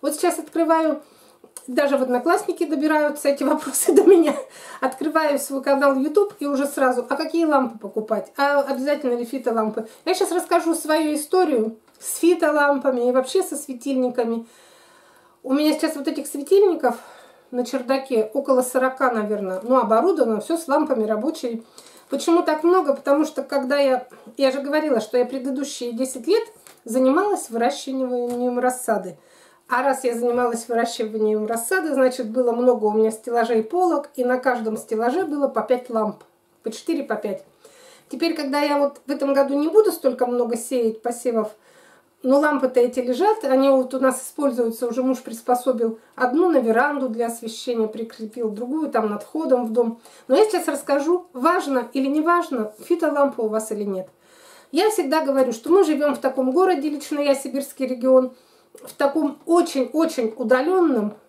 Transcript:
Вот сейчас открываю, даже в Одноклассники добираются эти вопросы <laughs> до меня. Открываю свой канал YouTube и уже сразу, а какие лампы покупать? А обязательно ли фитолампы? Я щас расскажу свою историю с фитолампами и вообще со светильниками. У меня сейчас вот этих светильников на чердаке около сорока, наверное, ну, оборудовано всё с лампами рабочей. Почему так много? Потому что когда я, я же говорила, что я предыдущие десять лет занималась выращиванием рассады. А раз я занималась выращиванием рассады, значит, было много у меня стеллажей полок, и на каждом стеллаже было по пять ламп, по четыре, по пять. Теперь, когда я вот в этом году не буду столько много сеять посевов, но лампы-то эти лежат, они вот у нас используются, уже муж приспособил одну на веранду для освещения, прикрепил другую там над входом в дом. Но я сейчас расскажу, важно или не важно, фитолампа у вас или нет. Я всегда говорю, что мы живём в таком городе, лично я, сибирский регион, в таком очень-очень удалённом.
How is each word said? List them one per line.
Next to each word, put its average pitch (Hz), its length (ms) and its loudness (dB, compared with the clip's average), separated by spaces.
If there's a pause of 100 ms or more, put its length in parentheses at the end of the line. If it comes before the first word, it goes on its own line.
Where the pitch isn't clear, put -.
Вот 302 140 -2
сейчас 349 220 0
открываю, 320 640 0 (640)
даже 269 320 0
в 247 40 2
Одноклассники 320 640 0
добираются 294 640 0
эти 277 140 0
вопросы 302 500 0
<laughs> - 20 6
до - 80 8
меня. 330 320 8 (460)
Открываю 285 580 0
свой 269 240 -6
канал 277 320 4
YouTube 311 460 2
и 285 40 -4
уже 277 200 0
сразу, 254 440 0
а 269 60 0
какие 330 300 -2
лампы 269 340 0
покупать? 208 560 -6
А 285 240 2
обязательно 269 580 -2
ли 240 60 -4
фитолампы? 226 640 -4 (160)
Я 349 100 0
щас 370 200 0
расскажу 330 420 0
свою 311 400 0
историю 294 600 0 (240)
с - 160 -8
фитолампами 285 920 2
и 247 60 2
вообще 262 300 0
со 320 120 -8
светильниками. 247 920 -4 (960)
У 269 120 -2
меня 302 180 4
сейчас 302 240 -2
вот 285 140 -4
этих - 180 -6
светильников 311 680 4 (540)
на 247 140 -2
чердаке 247 680 -2
около 269 280 2
сорока, 262 500 0
наверное, 202 520 -4
ну, 254 140 2
оборудовано 226 640 2
всё 330 160 -4
с 330 100 -8
лампами 269 380 0
рабочей. 226 600 -4 (440)
Почему 339 320 2
так 311 220 -2
много? 339 300 4
Потому 294 320 2
что - 180 -8
когда 269 340 -2
я, 262 300 2 (300)
я 269 140 2
же 269 100 -4
говорила, 285 400 0
что - 160 -4
я 247 80 2
предыдущие 262 680 -6
десять 247 360 -6
лет 440 160 2 (420)
занималась 269 640 2
выращиванием 247 1120 -2
рассады. 214 580 -2 (500)
А 254 160 -2
раз 269 220 0
я 233 100 0
занималась 240 540 -2
выращиванием 214 760 -2
рассады, 294 480 -2
значит, 254 360 0
было 240 240 0
много 233 320 2
у 214 60 2
меня 220 200 2
стеллажей 233 520 -2
полок, 330 520 0
и 254 80 -2
на 254 140 0
каждом 233 400 -2
стеллаже 254 480 -2
было 285 240 -2
по 220 120 -2
пять 247 280 -2
ламп, 220 340 -4 (400)
по 220 80 -6
четыре, 277 320 -4
по 226 120 -4
пять. 202 280 -8 (640)
Теперь, 330 240 -2
когда 285 280 -2
я 285 160 0
вот 285 280 -2
в 277 60 -6
этом 277 220 -2
году 277 220 2
не 294 120 0
буду 403 240 4
столько 254 340 0
много 240 300 -2
сеять 226 460 -2
посевов, 233 500 -2 (720)
но 269 160 4
лампы-то 262 400 2
эти 247 200 2
лежат, 320 440 0
они 269 260 4
вот 262 240 2
у 262 60 -4
нас 247 240 0
используются, 247 640 -2
уже 240 160 -2
муж 262 160 0
приспособил 233 800 -2 (160)
одну 269 340 2
на 302 80 4
веранду 254 520 2
для 226 180 -4
освещения, 226 600 -6
прикрепил 226 640 -8
другую 247 400 -6
там 220 200 0
над 208 140 -8
входом 262 420 -2
в 220 60 -6
дом. 233 300 0 (260)
Но 254 80 4
я 427 100 6
сейчас 403 220 -2
расскажу, 294 640 -2
важно 277 600 0
или 277 140 0
не 294 140 0
важно, 311 580 0
фитолампа 285 600 0
у 220 80 0
вас 220 220 -4
или 208 120 -6
нет. 190 260 -6 (640)
Я 381 180 2
всегда 311 340 0
говорю, 262 300 2
что - 160 -10
мы 381 140 6
живём 294 320 0
в - 40 -10
таком 262 320 -2
городе, 311 380 2
лично 285 300 -6
я, 285 160 2
сибирский 262 500 -6
регион, 254 480 4 (400)
в - 200 -20
таком 285 520 0
очень-очень 302 880 0
удалённом. 254 800 2 (160)